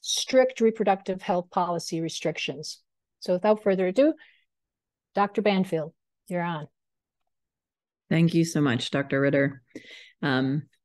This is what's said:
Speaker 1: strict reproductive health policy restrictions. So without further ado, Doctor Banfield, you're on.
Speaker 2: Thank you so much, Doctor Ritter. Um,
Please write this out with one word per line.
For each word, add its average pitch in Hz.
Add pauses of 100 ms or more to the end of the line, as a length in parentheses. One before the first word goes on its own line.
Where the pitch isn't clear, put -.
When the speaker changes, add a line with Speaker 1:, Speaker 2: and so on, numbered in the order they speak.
Speaker 1:
strict -
reproductive 202
health 180
policy 170
restrictions. - (380)
So -
without 214
further 190
ado, 269 (1040)
Doctor 202
Banfield, 185 (340)
you're 175
on. 160 (1400)
Speaker 2:
Thank 165
you 165
so 165
much, 120
Doctor 139
Ritter. 139 (580)
Um, 135 (200)